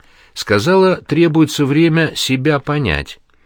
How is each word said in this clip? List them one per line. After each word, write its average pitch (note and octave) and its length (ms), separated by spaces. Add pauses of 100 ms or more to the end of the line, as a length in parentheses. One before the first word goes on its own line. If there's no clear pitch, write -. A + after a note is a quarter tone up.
(340)
Сказала, F3+ 640
требуется D#3 680
время D#3+ 500
себя C3+ 440
понять». B2+ 600 (260)